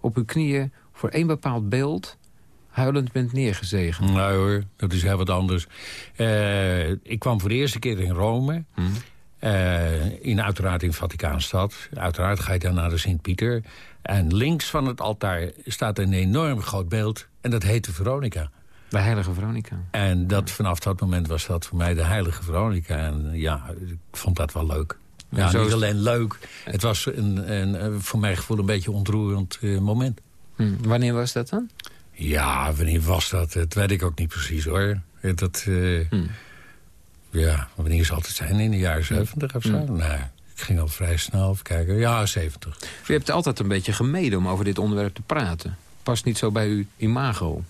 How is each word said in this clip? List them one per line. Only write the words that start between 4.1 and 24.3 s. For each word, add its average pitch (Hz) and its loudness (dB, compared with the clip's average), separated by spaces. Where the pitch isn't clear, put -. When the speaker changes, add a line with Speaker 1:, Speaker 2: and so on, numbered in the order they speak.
Speaker 2:
Nee 98 4
hoor, 101 2
dat 92 -2
is 90 2
heel 98 4
wat 92 0
anders. 92 0
Eh, 101 2
ik 101 -4
kwam 117 0
voor 92 0
de 110 2
eerste 131 0
keer 113 -2
in 90 0
Rome. 127 0
Speaker 1:
Hmm. 90 0
Speaker 2:
Eh, 87 0
in, 107 2
uiteraard 92 0
in 85 0
Vaticaanstad. 82 -2
Uiteraard 92 0
ga - -2
je 92 2
dan 90 0
naar 85 2
de 82 0
Sint-Pieter. 98 0
En 90 2
links 143 2
van 139 0
het 123 -4
altaar 95 -2
staat 107 -2
een 95 2
enorm 107 2
groot 95 -4
beeld. 110 -2
En 120 -2
dat 113 0
heette 104 2
Veronica. 98 -2
Speaker 1:
De 104 0
heilige 98 2
Veronica. 107 -4
Speaker 2:
En 92 2
dat, 98 2
Speaker 1:
Ja. - -8
Speaker 2:
vanaf 92 0
dat 95 -2
moment 90 2
was 80 -2
dat 85 -2
voor - -4
mij 85 2
de 85 2
heilige 85 0
Veronica. 87 0
En 76 -2
ja, 78 -2
ik 87 -10
vond - 0